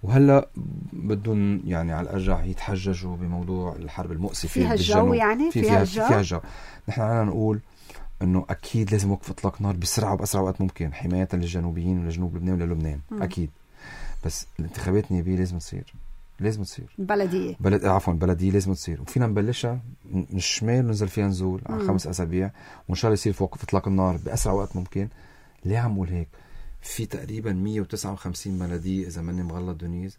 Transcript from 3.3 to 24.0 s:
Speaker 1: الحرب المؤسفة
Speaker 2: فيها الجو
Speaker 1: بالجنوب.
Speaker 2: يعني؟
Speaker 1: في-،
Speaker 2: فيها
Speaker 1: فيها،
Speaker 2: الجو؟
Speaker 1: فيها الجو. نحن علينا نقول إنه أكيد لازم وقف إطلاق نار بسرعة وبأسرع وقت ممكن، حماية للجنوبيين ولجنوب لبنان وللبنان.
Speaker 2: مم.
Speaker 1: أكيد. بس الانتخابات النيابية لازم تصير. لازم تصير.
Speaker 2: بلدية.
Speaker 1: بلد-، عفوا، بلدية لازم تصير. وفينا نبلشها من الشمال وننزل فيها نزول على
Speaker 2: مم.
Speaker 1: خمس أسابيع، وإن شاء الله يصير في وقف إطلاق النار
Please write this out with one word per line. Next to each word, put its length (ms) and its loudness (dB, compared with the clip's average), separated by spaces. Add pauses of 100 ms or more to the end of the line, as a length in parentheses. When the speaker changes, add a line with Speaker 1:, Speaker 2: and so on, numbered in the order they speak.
Speaker 1:
الحرب 360 -8
المؤسفة 360 -4
Speaker 2:
فيها 260 2
الجو 200 2
Speaker 1:
بالجنوب. 200 6
Speaker 2:
يعني؟ 380 2
Speaker 1:
في-، 100 2
Speaker 2:
فيها 80 4
Speaker 1:
فيها، 120 8
Speaker 2:
الجو؟ 260 2
Speaker 1:
فيها 120 6
الجو. 200 0 (500)
نحن 120 -2
علينا 220 2
نقول 360 2 (600)
إنه 280 4
أكيد 420 0
لازم 200 4
وقف 180 -2
إطلاق 320 -4
نار 140 0
بسرعة 380 0
وبأسرع 280 0
وقت 200 0
ممكن، 320 -2
حماية 400 0
للجنوبيين 680 0
ولجنوب 360 -2
لبنان 260 0
وللبنان. 380 -2 (120)
Speaker 2:
مم. 120 -4
Speaker 1:
أكيد. 260 -4 (760)
بس 220 -6 (120)
الانتخابات 520 0
النيابية 240 0
لازم 220 0
تصير. 360 -10 (460)
لازم 240 -2
تصير. 340 -12
Speaker 2:
بلدية. 640 0
Speaker 1:
بلد-، 260 4
عفوا، 280 4
بلدية 380 2
لازم 220 4
تصير. 280 -6
وفينا 260 2
نبلشها 520 0 (320)
من 220 0
الشمال 520 2
وننزل 220 2
فيها 200 2
نزول 380 0
على 160 -2
Speaker 2:
مم. 60 0
Speaker 1:
خمس 200 -2
أسابيع، 440 -2 (380)
وإن 60 0
شاء 140 2
الله 40 6
يصير 200 0
في 100 0
وقف 200 -4
إطلاق 240 0
النار 380 4